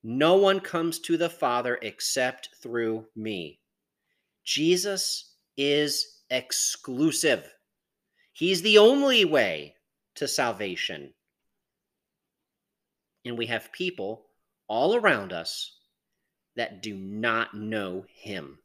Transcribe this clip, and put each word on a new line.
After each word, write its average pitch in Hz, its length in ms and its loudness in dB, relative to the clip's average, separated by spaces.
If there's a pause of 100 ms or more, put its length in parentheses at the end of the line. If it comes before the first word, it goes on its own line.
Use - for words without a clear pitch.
No 143 360 4
one 196 240 6
comes 165 380 -4
to 170 180 0
the 165 120 0
Father 123 520 0
except - 720 -4 (120)
through 113 420 -2 (120)
me." 95 420 -8 (840)
Jesus 180 920 0 (220)
is 143 720 0
exclusive. 135 1200 -2 (800)
He's 175 300 0
the 208 160 6
only 247 480 6
way 92 500 0 (400)
to 143 100 -4
salvation. 92 880 -4 (2000)
And 120 120 -8
we 117 100 -2
have 117 260 -6
people 113 540 -6 (420)
all 139 260 2
around 123 380 2
us - 440 -10 (760)
that 104 260 -8
do 104 140 -8
not 110 580 -2
know 104 540 -6
him. 78 580 -12